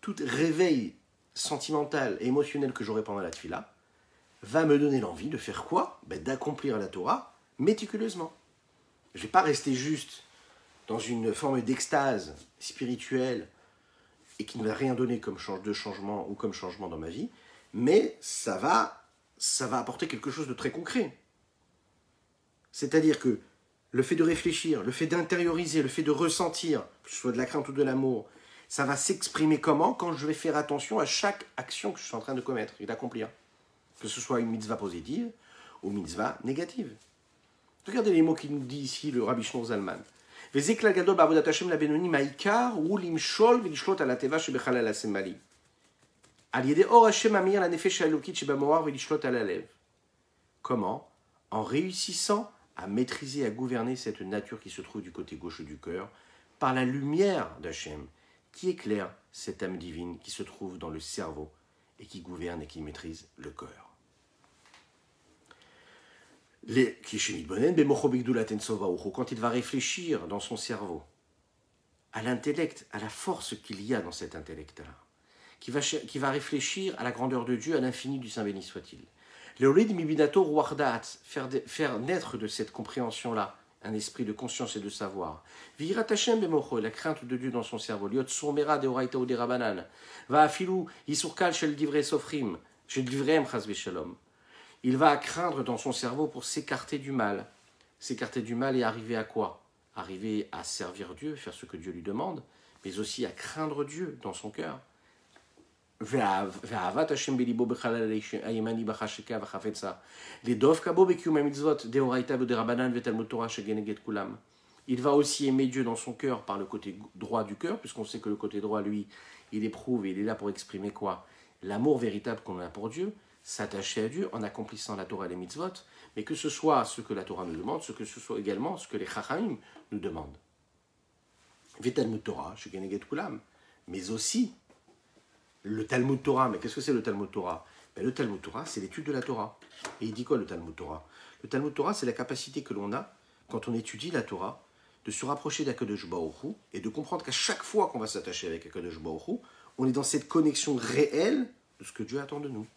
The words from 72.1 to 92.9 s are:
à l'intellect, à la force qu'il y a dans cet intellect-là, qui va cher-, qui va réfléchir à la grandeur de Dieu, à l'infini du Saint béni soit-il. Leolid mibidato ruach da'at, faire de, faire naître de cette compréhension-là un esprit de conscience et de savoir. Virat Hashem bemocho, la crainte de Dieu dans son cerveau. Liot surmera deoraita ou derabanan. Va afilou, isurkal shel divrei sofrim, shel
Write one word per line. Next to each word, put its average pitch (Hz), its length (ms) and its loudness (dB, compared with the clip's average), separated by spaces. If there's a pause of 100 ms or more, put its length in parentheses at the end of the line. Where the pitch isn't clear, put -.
à 113 80 -6
l'intellect, 147 720 -2
à - 60 -6
la 110 100 -6
force - 520 -6
qu'il 98 200 -12
y 110 120 -2
a 113 60 2
dans 87 140 -6
cet - 200 -10
intellect-là, 78 520 -14 (760)
qui - 120 -10
va 143 100 0
cher-, 147 240 -2
qui 131 140 -6
va 135 100 2
réfléchir 147 680 -2
à - 60 -6
la 123 80 0
grandeur 127 320 0
de 123 140 0
Dieu, 156 180 -2
à 131 60 4
l'infini 131 360 -2
du 120 120 -8
Saint 107 160 -4
béni 98 180 -4
soit-il. - 360 -14 (600)
Leolid 180 340 8
mibidato 156 480 6
ruach 151 340 4
da'at, 127 260 2
faire - 480 -8
de, 135 160 0
faire 127 340 -2
naître 143 380 -2
de 107 100 -4
cette 107 240 -4
compréhension-là 113 840 -4 (280)
un 110 80 -4
esprit 107 300 -4
de 107 80 -2
conscience 113 460 -6
et - 20 -4
de 101 80 -8
savoir. 95 560 -8 (340)
Virat 196 320 0
Hashem 226 300 4
bemocho, 156 400 2
la 110 120 -2
crainte 156 340 -4
de 123 100 -2
Dieu 127 160 -4
dans 117 120 -2
son 113 140 -8
cerveau. 101 300 -4
Liot 127 200 2
surmera 147 500 2
deoraita 131 400 0
ou 127 80 2
derabanan. 120 600 0 (440)
Va 151 140 8
afilou, 180 440 2 (220)
isurkal 160 440 2
shel 156 220 0
divrei 147 260 2
sofrim, 139 560 0 (300)
shel 135 160 0